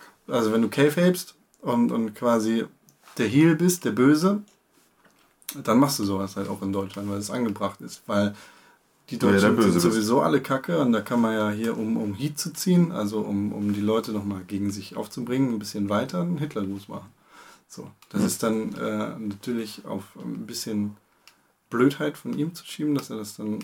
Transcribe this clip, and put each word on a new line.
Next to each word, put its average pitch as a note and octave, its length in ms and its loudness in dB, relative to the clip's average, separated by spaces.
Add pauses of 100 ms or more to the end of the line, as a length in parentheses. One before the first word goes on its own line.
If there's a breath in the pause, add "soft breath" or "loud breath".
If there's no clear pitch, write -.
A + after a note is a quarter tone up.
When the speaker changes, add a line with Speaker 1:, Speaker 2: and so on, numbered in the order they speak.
(280 loud breath)
Speaker 1:
Also A2 240 2
wenn A2+ 100 4
du G#2+ 60 2
Kayfabest F3 680 2 (280)
und, A#2+ 300 2
und A2+ 220 -2
quasi A2+ 520 2 (500)
der A2+ 120 0
Heel D#3+ 280 6
bist, F3 300 2
der A2+ 60 2
Böse, D3+ 500 4 (1200)
dann A#2 140 4
machst C#3 200 4
du G#2+ 60 -2
sowas G2 320 -2
halt G2+ 120 -4
auch G2+ 140 -8
in G2 100 -2
Deutschland, G2 380 -6
weil G2+ 80 -4
es G2+ 120 -6
angebracht G#2+ 500 -4
ist. - 260 -16
Weil G2+ 280 0 (760 loud breath)
die - 80 -8
Speaker 2:
Ja, - 60 -2
der A2 180 6
Speaker 1:
Deutschen A2+ 160 6
Speaker 2:
Böse G2+ 160 6
Speaker 1:
sind F2 100 4
Speaker 2:
bist. F2 120 4
Speaker 1:
sowieso A2 260 2
alle D#3 200 2
kacke C#3 380 -2
und B2+ 140 4
da G#2+ 80 2
kann A#2+ 200 0
man A2+ 140 2
ja G#2+ 160 2
hier, A2+ 260 -2
um, A2+ 200 -2
um G#2 180 -4
Heat C#3+ 240 -4
zu D#3+ 140 -6
ziehen, F3 400 4
also G#2+ 280 -2
um, G#2 320 -2
um G#2 200 -2
die G2+ 80 -2
Leute A2 320 0
nochmal G2+ 340 -4
gegen G2+ 240 -4
sich G2 260 -12
aufzubringen, A#2+ 580 -2
ein G#2 40 -4
bisschen G2+ 300 -4
weiter A#2+ 320 -2
einen F3 180 -2
Hitlergruß G2+ 500 -6
machen. - 200 -12 (580 soft breath)
So, - 240 -16 (200)
das - 100 -2
Speaker 2:
Hm. - 60 4
Speaker 1:
ist - 160 -4
dann, A2 320 -2
äh, A2 440 -4
natürlich A2 680 -6
auf G2+ 160 -6 (140)
ein A2+ 300 -10
bisschen G#2 500 -6 (720 soft breath)
Blödheit C#3+ 500 2
von - 180 -8
ihm D#3 180 -4
zu - 100 -16
schieben, D3+ 320 -2
dass - 140 -6
er A#2+ 80 -8
das G#2 180 -10
dann, G#2+ 280 -6